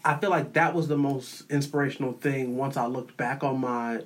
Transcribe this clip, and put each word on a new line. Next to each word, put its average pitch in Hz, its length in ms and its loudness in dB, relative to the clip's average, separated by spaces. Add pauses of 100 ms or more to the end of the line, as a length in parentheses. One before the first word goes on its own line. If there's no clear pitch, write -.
I 147 100 4
feel 196 140 0
like 165 240 2
that 160 220 4
was 160 120 2
the 147 100 2
most 139 520 -2
inspirational 139 640 0
thing 131 420 -2
once 135 220 -2
I 123 80 2
looked 123 320 -6
back 143 260 -2
on 135 160 0
my, 117 460 -2